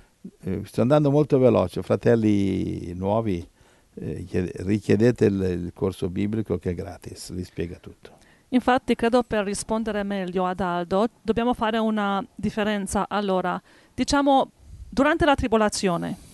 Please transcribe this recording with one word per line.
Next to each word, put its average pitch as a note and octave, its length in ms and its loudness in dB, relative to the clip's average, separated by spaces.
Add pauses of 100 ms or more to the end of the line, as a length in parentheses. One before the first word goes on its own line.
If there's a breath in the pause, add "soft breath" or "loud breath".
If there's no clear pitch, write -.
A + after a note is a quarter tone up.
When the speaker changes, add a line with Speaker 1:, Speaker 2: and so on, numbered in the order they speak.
(420 soft breath)
Speaker 1:
Eh, F#2+ 240 -6
sto - 160 -4
andando C#3+ 280 4
molto C#3+ 300 4
veloce, G2+ 420 4
fratelli G2 1120 2
nuovi, G2 500 -2 (520 soft breath)
eh, F#2 280 -10
chiede-, F#2 340 -4
richiedete G#2+ 680 2
il, G2 160 2
il F2 320 -4
corso F#2+ 360 -4
biblico G2+ 500 -4
che F#2+ 120 -6
è F2 40 -4
gratis, F2+ 580 -14
vi F2+ 100 -8
spiega F2 340 -10
tutto. - 400 -20 (320 soft breath)
Speaker 2:
Infatti, B3+ 440 0
credo A#3 300 0
per G#3+ 200 -4
rispondere G#3+ 600 -4
meglio F#3+ 420 -4
ad F3+ 140 -4
Aldo, F3+ 480 0 (160)
dobbiamo A#3 320 0
fare A3+ 240 -2
una G#3 440 0 (120)
differenza. G#3 720 -2
Allora, F#3 500 0 (360 soft breath)
diciamo, C#4 560 2 (360)
durante D4+ 380 2
la C#4+ 80 6
tribolazione, G3+ 840 0 (180)